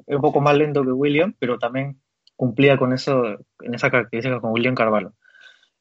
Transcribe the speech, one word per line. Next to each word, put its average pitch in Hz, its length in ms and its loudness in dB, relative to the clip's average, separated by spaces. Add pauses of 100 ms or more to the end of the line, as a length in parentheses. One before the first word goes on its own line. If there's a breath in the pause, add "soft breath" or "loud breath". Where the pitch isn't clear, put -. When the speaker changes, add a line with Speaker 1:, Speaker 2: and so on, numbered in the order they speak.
Speaker 1:
era 143 100 -2
un 135 40 0
poco 151 180 2
Speaker 2:
Sí. 139 60 0
Speaker 1:
más 147 100 4
lento 143 280 2
que 127 80 0
William, 147 460 0
pero 120 220 -4
también 135 400 -6 (360)
cumplía 135 420 4
con 127 160 0
eso, 131 300 0 (360)
en - 160 -10
esa 131 160 -2
característica 120 480 -2
con 110 120 -4
William 120 220 0
Carvalho. 110 380 0 (680 soft breath)